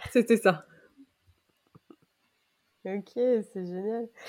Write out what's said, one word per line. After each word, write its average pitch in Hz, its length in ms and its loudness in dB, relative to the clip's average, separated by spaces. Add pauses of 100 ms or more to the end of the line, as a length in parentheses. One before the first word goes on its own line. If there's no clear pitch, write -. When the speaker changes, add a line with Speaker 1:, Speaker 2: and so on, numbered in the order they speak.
(100)
Speaker 1:
C'était - 280 4
ça. 175 260 2 (2250)
Speaker 2:
Ok, 190 300 -8
c'est 220 520 0
génial. 214 420 -6 (200)